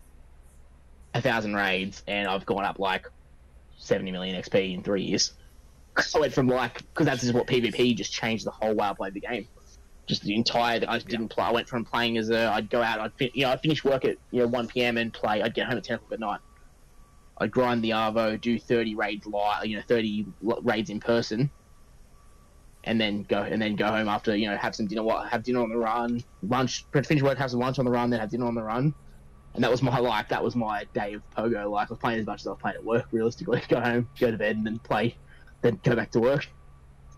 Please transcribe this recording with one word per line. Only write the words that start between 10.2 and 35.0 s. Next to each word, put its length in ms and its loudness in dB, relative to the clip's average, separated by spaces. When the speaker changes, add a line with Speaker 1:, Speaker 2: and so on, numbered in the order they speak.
Speaker 1:
the 120 -2
entire, 540 2
I 80 0
Speaker 2:
Yeah. 100 -2
Speaker 1:
didn't 220 -4
play, 160 -2
I 80 2
went 160 0
from 160 -4
playing 320 0
as 140 -2
a, 200 4
I'd 200 -2
go 120 2
out, 160 0
I'd 160 -6
fin-, 200 -2
you 100 2
know, 80 4
I'd 80 0
finish 240 0
work 220 2
at, 100 2
you 100 0
know, 60 6
one 200 0
P 160 -2
M 160 2
and 140 0
play, 300 0
I'd 120 0
get 120 -2
home 120 -2
at 60 -8
ten 120 -2
o'clock 160 -10
at 80 -6
night. 200 -4
I'd 120 0
grind 300 2
the 80 0
Arvo, 500 2
do 180 0
thirty 360 0
raids 320 -4
live, 400 0
you 100 -2
know, 100 -8
thirty 400 0
l-, 140 0
raids 280 0
in 80 -4
person, 520 0
and 160 2
then 240 0
go, 180 0
and 180 -2
then 160 0
go 120 2
home 200 2
after, 260 0
you 140 0
know, 80 -2
have 180 -2
some 120 -4
dinner, 160 -4
wa-, 240 0
have 160 -2
dinner 180 0
on 80 0
the 80 -4
run, 460 0
lunch, 500 -2
finish 300 2
work, 140 4
have 140 -2
some 100 0
lunch 180 0
on 60 2
the 60 2
run, 180 2
then 120 2
have 100 -4
dinner 160 -2
on 80 -2
the 80 -4
run. 320 0
And 80 0
that 80 4
was 120 2
my, 160 2
like, 320 2
that 120 0
was 140 0
my 380 -2
day 200 -4
of 80 -12
Pogo. 340 0
Like, 200 0
I 20 -6
was 60 -10
playing 220 0
as 60 -4
much 140 -8
as 60 -10
I 40 -4
was 100 -8
playing 160 -4
at 80 -14
work, 280 0
realistically. 520 0
<laughs> 40 -14
Go 120 4
home, 280 0
go 120 4
to 80 -4
bed, 180 0
and 100 -2
then 120 -4
play, 380 -2